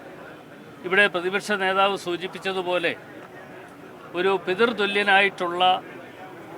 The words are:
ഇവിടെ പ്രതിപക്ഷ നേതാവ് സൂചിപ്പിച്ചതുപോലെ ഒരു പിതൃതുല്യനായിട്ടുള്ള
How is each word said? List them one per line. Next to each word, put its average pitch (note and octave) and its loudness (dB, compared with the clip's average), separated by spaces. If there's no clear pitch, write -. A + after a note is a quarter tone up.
ഇവിടെ F#3+ 6
പ്രതിപക്ഷ F#3 -2
നേതാവ് F#3+ 2
സൂചിപ്പിച്ചതുപോലെ F3+ -2
ഒരു F#3+ 2
പിതൃതുല്യനായിട്ടുള്ള G3 2